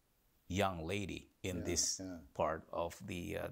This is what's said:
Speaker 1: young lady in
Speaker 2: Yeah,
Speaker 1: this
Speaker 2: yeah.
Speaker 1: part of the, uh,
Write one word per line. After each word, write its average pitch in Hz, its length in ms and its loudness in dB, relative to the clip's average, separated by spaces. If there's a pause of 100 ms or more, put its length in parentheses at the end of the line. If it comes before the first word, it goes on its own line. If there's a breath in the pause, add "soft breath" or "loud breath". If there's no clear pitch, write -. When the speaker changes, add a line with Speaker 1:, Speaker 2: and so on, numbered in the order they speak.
(480)
Speaker 1:
young 92 380 4
lady 95 440 -2 (140)
in 90 140 0
Speaker 2:
Yeah, 82 60 -2
Speaker 1:
this - 360 2
Speaker 2:
yeah. 90 200 -8 (140)
Speaker 1:
part 82 380 2
of 85 340 -2
the, 87 320 -4
uh, 87 140 -2